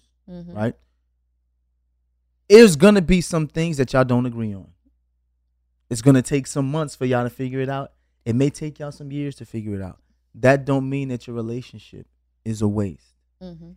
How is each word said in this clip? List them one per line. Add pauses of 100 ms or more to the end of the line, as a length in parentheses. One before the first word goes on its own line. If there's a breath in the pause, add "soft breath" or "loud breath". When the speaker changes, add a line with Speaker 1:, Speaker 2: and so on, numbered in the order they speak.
(300)
Speaker 1:
Mm-hmm.
Speaker 2:
right? (1700)
There's
gonna
be
some
things
that
y'all
don't
agree
on. (1200)
It's
gonna
take
some
months
for
y'all
to
figure
it
out. (320)
It
may
take
y'all
some
years
to
figure
it
out. (360)
That
don't
mean
that
your
relationship (380)
is
a
waste. (280)
Speaker 1:
Mm-hmm.